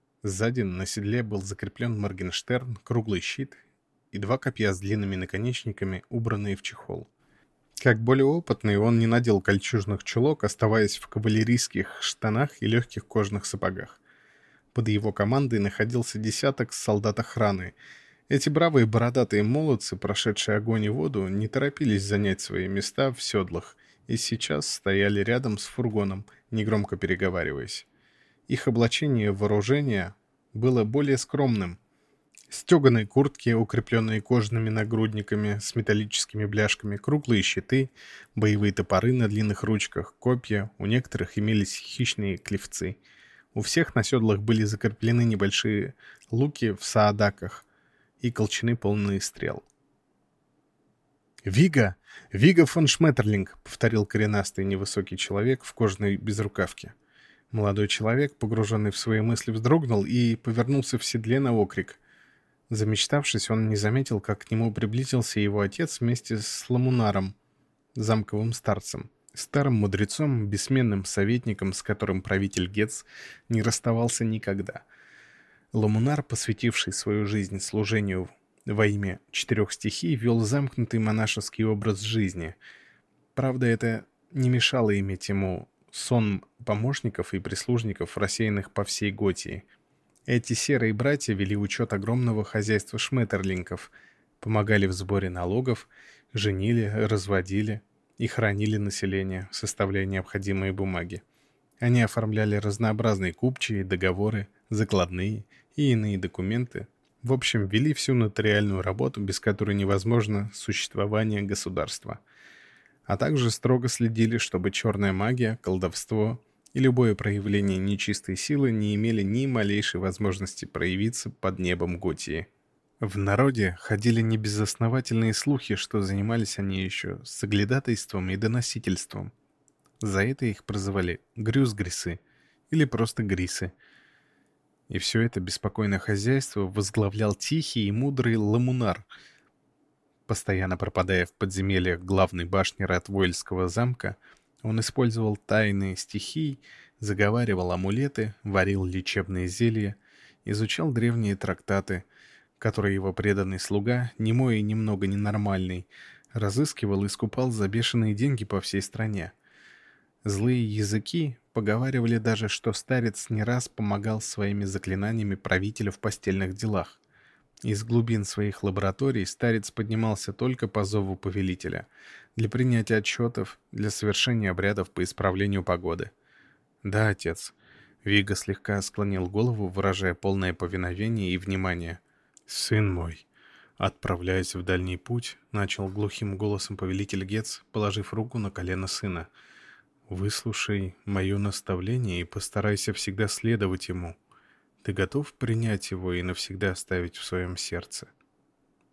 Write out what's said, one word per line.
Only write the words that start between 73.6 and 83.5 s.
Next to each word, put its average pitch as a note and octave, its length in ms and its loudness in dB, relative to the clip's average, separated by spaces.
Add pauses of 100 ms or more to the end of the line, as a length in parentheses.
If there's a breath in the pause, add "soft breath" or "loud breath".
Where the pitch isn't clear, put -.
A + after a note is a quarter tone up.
расставался A#2 640 0
никогда. G2+ 580 -4 (880 loud breath)
Ламунар, A2+ 500 2
посвятивший - 720 -2
свою G#2 340 0
жизнь G2 340 -2
служению G2+ 680 0 (340)
во G#2+ 220 2
имя G2+ 340 0 (100)
четырёх - 420 0
стихий, D#3 440 -2
вёл A#2 240 2
замкнутый A#2 600 0
монашеский A2 640 0
образ G#2 360 2
жизни. G2 560 -2 (800 loud breath)
Правда, B2+ 320 0